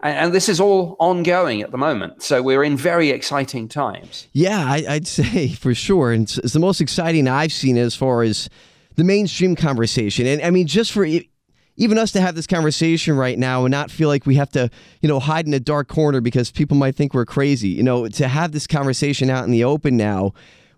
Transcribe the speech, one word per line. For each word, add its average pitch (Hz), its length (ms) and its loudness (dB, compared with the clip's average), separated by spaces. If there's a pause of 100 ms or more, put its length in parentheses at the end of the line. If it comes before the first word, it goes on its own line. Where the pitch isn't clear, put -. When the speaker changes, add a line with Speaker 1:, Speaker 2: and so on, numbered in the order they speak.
Speaker 1:
And, 147 160 -4
and 170 180 0
this 190 140 2
is 175 120 0
all 190 380 2
ongoing 170 640 0
at - 80 -10
the 123 80 -8
moment. 120 440 -4
So 127 200 0
we're 135 220 2
in 147 120 0
very 165 340 2
exciting 127 580 -4
times. 101 640 -8
Speaker 2:
Yeah, 185 320 0
I, 139 240 -2
I'd 151 180 -4
<laughs> - 140 -6
say 160 280 0
for - 260 -2
sure. 147 380 0
And 110 120 2
it's, - 140 -6
it's 120 140 -4
the 156 80 2
most 185 200 0
exciting 160 480 0
I've 147 240 0
seen 127 240 0
as 120 180 0
far 123 280 0
as 110 260 -2 (480)
the 160 80 2
mainstream 185 520 2
conversation. 120 680 0
And 143 160 0
I 170 80 0
mean, 180 160 4
just 202 260 0
for 202 120 0
e-, 160 240 -2 (480)
even 220 220 2
us 220 140 0
to 196 80 0
have 180 140 0
this 160 120 -8
conversation 160 680 0
right 127 220 0
now 127 260 0
and 127 80 2
not 139 180 -2
feel 156 180 0
like 143 180 0
we 135 80 4
have 139 160 2
to, 123 200 0 (300)
you 156 80 2
know, 139 100 2
hide 156 280 -2
in 147 80 0
a 135 60 2
dark 147 280 -2
corner 147 320 2
because 120 300 0
people - 260 0
might 135 180 2
think 147 200 -2
we're 123 100 2
crazy, 139 440 0
you 92 140 0
know, 123 260 2
to 131 200 -2
have 151 240 -2
this 151 140 -6
conversation 139 640 -2
out 131 140 -2
in 107 60 -2
the 117 140 4
open 139 320 0
now 101 360 0 (460)